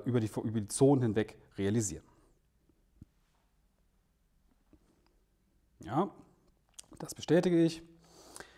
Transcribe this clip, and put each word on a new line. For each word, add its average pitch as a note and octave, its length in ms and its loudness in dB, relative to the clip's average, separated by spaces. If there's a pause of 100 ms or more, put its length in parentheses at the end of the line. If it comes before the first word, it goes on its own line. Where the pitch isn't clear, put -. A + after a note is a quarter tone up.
über A#2+ 160 0
die, A2 100 -2 (120)
über A2+ 180 -2
die G2+ 80 -8
Zonen C3+ 340 4
hinweg A2 360 -2 (180)
realisieren. G2 480 -2 (3750)
Ja, C3+ 280 -2 (880)
das - 160 -12
bestätige F3 480 2
ich, E3 200 0 (760)